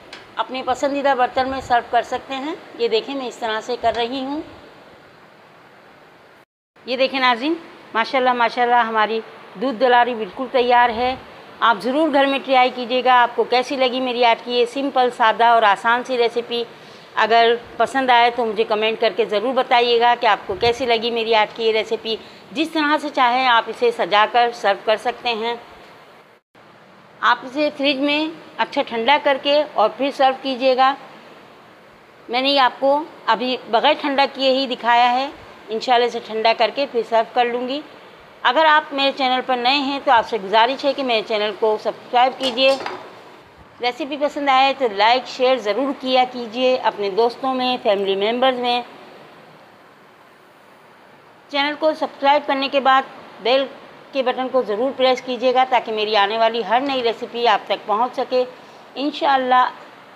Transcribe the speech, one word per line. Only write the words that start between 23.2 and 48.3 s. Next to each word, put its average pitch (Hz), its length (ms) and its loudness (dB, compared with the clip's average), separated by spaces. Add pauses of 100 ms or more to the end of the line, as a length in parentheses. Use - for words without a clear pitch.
आप 226 220 2
इसे 233 240 0
सजाकर 220 600 2
serve 202 320 -2
कर 220 140 2
सकते 240 320 -6
हैं। 226 280 -4 (1600)
आप - 240 2
इसे 294 260 -2
fridge 277 280 0
में 294 320 0 (280)
अच्छा 277 240 -2
ठंडा 233 360 0
करके 285 440 2
और 214 260 0
फिर 262 240 -4
serve 262 300 2
कीजिएगा। 262 520 2 (1300)
मैंने 254 200 -2
ये 277 100 2
आपको 262 360 2 (340)
अभी 247 280 0 (140)
बग़ैर 247 240 4
ठंडा 277 320 0
किए 269 240 0
ही 269 160 0
दिखाया 240 420 2
है। 262 220 -2 (400)
इंशाल्लाह 240 360 0
इसे 226 200 -6
ठंडा 220 280 0
करके 226 320 -2
फिर 233 180 -2
serve 226 300 0
कर 247 120 2
लूँगी। 247 340 -6 (600)
अगर 269 220 2
आप 302 280 4
मेरे 277 200 0
चैनल 254 280 0
पर 254 160 -2
नए 247 220 0
हैं 277 240 -4
तो 285 80 2
आपसे 226 280 2
गुजारिश 220 460 0
है 269 80 2
कि 269 100 -6
मेरे 233 200 0
चैनल 214 300 -2
को 214 260 0
subscribe 240 540 0
कीजिए। 262 440 0 (1040)
Recipe 262 360 -4
पसंद 285 320 -2
आए 269 240 4
तो 269 160 -2
like, 220 360 2
share 262 340 0
ज़रूर 220 340 -2
किया 254 320 0
कीजिए 247 540 -2
अपने 202 320 -2
दोस्तों 233 420 0
में, 254 240 -2
family 196 380 0
members 240 420 0